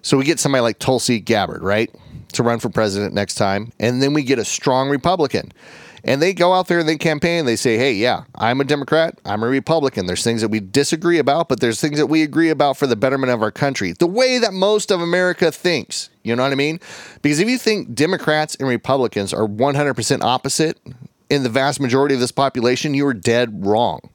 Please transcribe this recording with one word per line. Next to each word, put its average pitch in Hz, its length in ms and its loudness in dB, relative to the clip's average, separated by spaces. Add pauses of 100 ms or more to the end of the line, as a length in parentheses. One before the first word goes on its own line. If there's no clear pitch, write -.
So - 160 2
we 135 80 0
get 156 140 0
somebody 135 240 0
like 110 160 -2
Tulsi 123 400 0
Gabbard, 98 420 -2
right, 104 320 0 (400)
to - 80 -2
run 117 160 2
for 117 120 -6
president 101 440 -2
next 101 220 -2
time, 101 440 -2
and 123 220 0
then 139 120 2
we 147 100 0
get 127 160 0
a 104 60 -4
strong 135 440 -2
Republican. 143 640 -2 (520)
And 135 160 0
they 185 140 2
go 175 200 2
out 185 140 2
there 175 120 2
and 156 100 2
they 160 80 0
campaign. 165 480 0
They 117 100 2
say, 113 220 2
"Hey, 127 160 2
yeah, 101 300 0 (100)
I'm 123 260 0
a 143 40 0
Democrat, 147 600 0
I'm 104 200 -4
a 117 40 0
Republican. 135 600 0
There's 90 160 -4
things 117 180 0
that 113 60 0
we 110 120 -2
disagree 156 600 0
about, 143 280 2
but 120 120 -2
there's 117 200 0
things 147 200 -2
that 143 80 2
we 156 160 2
agree 156 260 2
about 143 280 2
for 143 100 0
the 120 80 2
betterment 131 360 0
of 113 120 0
our 107 80 0
country." 123 400 -2
The 175 160 0
way 247 320 2
that 220 140 0
most 202 360 0
of 185 120 2
America 175 500 0
thinks, - 580 -4 (140)
you 117 120 -2
know 123 60 0
what 139 100 2
I 139 40 0
mean? 151 240 -2 (420)
Because 147 180 2
if 208 80 2
you 247 120 0
think 202 340 -2
Democrats 156 600 0
and 135 120 -4
Republicans 117 640 0
are 110 140 0
one 120 300 0
hundred 143 180 0
percent 123 300 -2
opposite 139 560 0 (500)
in 143 140 2
the 123 60 0
vast 135 300 0
majority 139 360 2
of 123 40 -2
this 120 120 0
population, 131 640 0
you 143 120 0
are 135 80 0
dead 113 520 0
wrong. 104 360 2 (140)